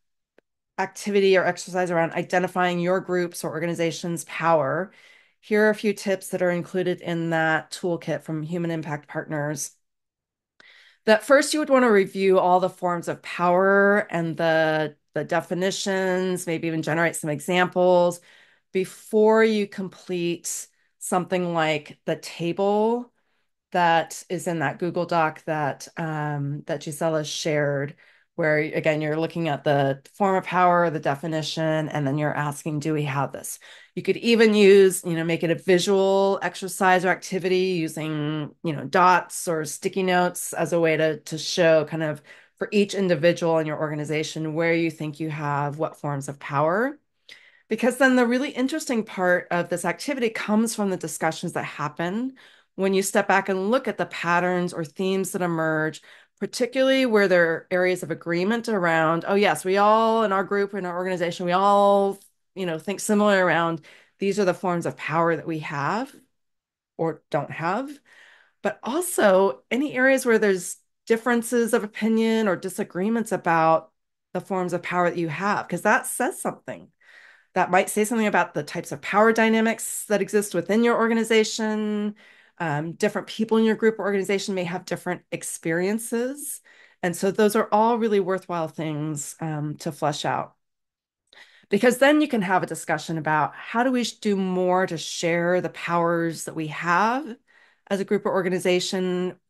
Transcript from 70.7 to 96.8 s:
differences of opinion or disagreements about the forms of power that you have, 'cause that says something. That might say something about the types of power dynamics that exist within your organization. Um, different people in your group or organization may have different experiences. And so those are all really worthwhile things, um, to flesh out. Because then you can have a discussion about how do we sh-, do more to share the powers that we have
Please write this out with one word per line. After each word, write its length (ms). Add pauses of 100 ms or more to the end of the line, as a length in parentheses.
differences 640
of 100
opinion 640
or 100
disagreements 760
about 580 (440)
the 60
forms 320
of 100
power 260
that 100
you 100
have, 380
'cause 160
that 240
says 340
something. 520 (640)
That 160
might 180
say 160
something 220
about 260
the 100
types 300
of 80
power 320
dynamics 800
that 100
exist 340
within 300
your 120
organization. 1200 (440)
Um, 340
different 360
people 280
in 80
your 120
group 220
or 60
organization 500
may 100
have 200
different 380 (100)
experiences. 1300 (420)
And 140
so 140
those 260
are 160
all 260
really 220
worthwhile 480
things, 720
um, 360
to 160
flesh 340
out. 280 (1160)
Because 280
then 220
you 80
can 140
have 200
a 40
discussion 500
about 380
how 300
do 60
we 140
sh-, 160
do 160
more 500
to 120
share 600
the 100
powers 720
that 100
we 140
have 680 (520)